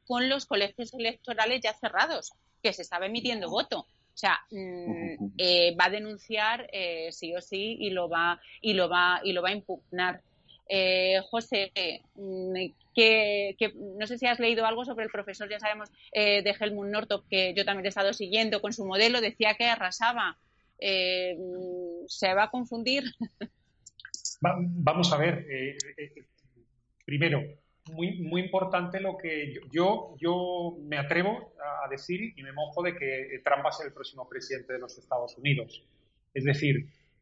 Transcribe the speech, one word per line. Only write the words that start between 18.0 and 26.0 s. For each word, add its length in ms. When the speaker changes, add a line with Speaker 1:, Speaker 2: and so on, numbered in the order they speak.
Speaker 1:
siguiendo 480
con 100
su 140
modelo, 340
decía 360
que 100
arrasaba. 720
Eh, 580
mm, 680
¿se 260
va 100
a 80
confundir? 520
<laughs> 320
Speaker 3:
Va-, 120
vamos 540
a 60
ver, 320
eh, 260
eh, 280